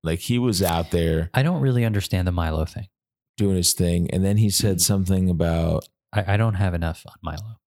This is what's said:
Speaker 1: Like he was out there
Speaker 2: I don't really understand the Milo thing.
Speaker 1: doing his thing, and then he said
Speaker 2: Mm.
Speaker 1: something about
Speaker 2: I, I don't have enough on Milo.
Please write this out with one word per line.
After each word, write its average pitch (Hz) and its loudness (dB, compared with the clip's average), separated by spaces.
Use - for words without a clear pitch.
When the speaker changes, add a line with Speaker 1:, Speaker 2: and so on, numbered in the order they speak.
Speaker 1:
Like 80 -2
he 120 0
was 113 0
out 85 0
there 82 0
Speaker 2:
I 127 2
don't 165 0
really 123 2
understand 101 0
the 90 0
Milo 80 -2
thing. 98 -10
Speaker 1:
doing 98 2
his 90 2
thing, 87 0
and 92 0
then 101 2
he 107 4
said 95 0
Speaker 2:
Mm. 87 -2
Speaker 1:
something 95 2
about 82 0
Speaker 2:
I, 101 0
I - 2
don't 113 0
have 92 0
enough 85 -4
on - -20
Milo. 101 -10